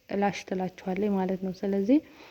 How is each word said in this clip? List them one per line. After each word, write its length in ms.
ላሽ 360
ትላችኋለች 680
ማለት 300
ነው። 120
ስለዚህ 440